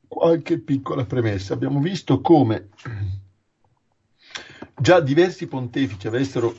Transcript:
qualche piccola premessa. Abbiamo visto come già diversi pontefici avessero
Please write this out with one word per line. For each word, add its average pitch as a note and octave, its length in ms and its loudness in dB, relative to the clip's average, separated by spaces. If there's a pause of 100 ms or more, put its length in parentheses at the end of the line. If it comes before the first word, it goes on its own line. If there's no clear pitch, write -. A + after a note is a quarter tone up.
qualche E3 500 0
piccola C#3 460 -4
premessa. A2 480 -4
Abbiamo C3+ 280 -2
visto D#3 420 0
come C3 480 4 (2000)
già E3+ 260 6
diversi E3+ 480 2
pontefici B2+ 580 -6
avessero A#2+ 520 -2